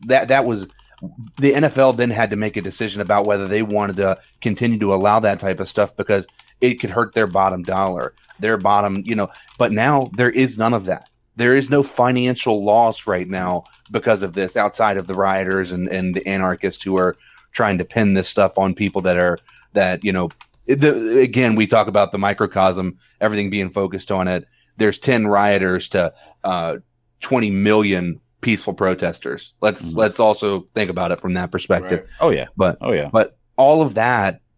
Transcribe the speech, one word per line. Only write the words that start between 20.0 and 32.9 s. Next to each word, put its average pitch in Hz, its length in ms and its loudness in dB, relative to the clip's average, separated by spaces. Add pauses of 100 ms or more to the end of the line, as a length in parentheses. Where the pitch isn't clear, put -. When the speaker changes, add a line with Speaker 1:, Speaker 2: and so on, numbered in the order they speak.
Speaker 1:
you 208 100 0
know, 90 160 -2 (380)
the, 127 520 2
again, 123 360 2
we 110 100 2
talk 107 220 2
about 101 240 2
the 98 80 -6
microcosm, 95 760 0 (240)
everything 104 300 -2
being 95 220 -4
focused 95 400 -4
on 92 160 -2
it. 90 180 -4 (320)
There's 107 220 0
ten 120 260 0
rioters 101 640 0
to, 87 240 -2 (300)
uh, 85 340 -4 (420)
twenty 117 300 -2
million 98 720 0 (200)
peaceful 107 340 -4
protesters. - 840 -4
Let's, 104 260 -2
Speaker 2:
Mm-hmm. 82 120 -8
Speaker 1:
let's 107 220 0
also 107 420 0 (140)
think 101 160 -2
about 87 200 -4
it 85 80 -4
from 92 140 -4
that 90 160 -4
perspective. 90 520 -2
Speaker 3:
Right. - 80 -20 (120)
Speaker 2:
Oh, 160 80 4
yeah. 69 160 -2 (100)
Speaker 1:
But, 92 240 0
Speaker 2:
Oh, - 120 -4